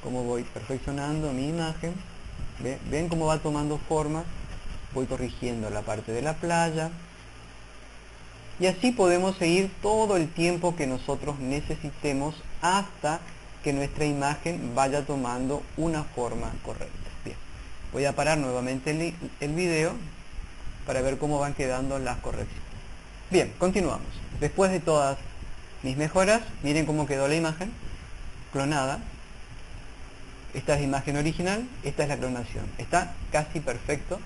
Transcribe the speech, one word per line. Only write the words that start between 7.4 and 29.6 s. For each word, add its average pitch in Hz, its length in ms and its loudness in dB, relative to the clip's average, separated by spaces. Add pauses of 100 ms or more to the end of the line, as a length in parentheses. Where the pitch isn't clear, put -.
Y 180 80 4
así 185 240 4
podemos 190 460 6
seguir 185 340 6 (100)
todo 208 360 4
el 160 120 4
tiempo 170 460 2
que 151 100 0
nosotros 135 540 -2
necesitemos 147 960 -2 (260)
hasta 170 600 2 (420)
que 147 80 2
nuestra 139 340 0
imagen 143 680 0
vaya 135 300 4
tomando 131 580 0 (140)
una 156 260 2
forma 117 480 -2 (120)
correcta. - 460 -6 (140)
Bien, - 140 -8 (560)
voy 135 120 2
a 139 100 2
parar 147 220 4
nuevamente 127 540 0
el, 160 220 0 (260)
el 147 140 -2
video 170 400 2 (920)
para 131 160 2
ver 135 160 2
cómo 147 220 2
van 143 140 0
quedando 135 460 0
las 123 180 0
correcciones. - 460 -4 (680)
Bien, 180 280 6
continuamos. 180 480 4 (340)
Después 185 300 6
de 185 80 2
todas 147 380 4 (680)
mis 131 120 -2
mejoras, 185 460 6 (220)
miren 147 220 4
cómo 151 220 2
quedó 139 200 4
la 147 80 6
imagen 165 360 0 (800)
clonada. 139 480 2 (1500)